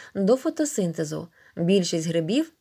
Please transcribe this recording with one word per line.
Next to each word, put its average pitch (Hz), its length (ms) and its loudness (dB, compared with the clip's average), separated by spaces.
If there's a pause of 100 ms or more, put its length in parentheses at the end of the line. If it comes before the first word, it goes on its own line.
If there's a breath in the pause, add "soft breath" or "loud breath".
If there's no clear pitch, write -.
(140 loud breath)
до 196 220 4
фотосинтезу. 170 920 -4 (280 soft breath)
Більшість 170 520 2
грибів — 170 520 0